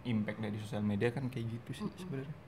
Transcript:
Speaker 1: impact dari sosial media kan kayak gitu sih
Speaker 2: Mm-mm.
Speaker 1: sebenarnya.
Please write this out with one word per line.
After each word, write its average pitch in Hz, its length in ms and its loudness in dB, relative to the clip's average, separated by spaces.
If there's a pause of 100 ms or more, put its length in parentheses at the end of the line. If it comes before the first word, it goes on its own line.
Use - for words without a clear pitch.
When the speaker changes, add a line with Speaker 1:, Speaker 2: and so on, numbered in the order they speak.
Speaker 1:
impact 107 360 2
dari 104 200 0
sosial 107 220 -2
media 104 280 6
kan 131 180 0
kayak 117 240 -2
gitu 117 240 -6
sih - 80 -4
Speaker 2:
Mm-mm. - 160 -4
Speaker 1:
sebenarnya. 143 360 -4 (120)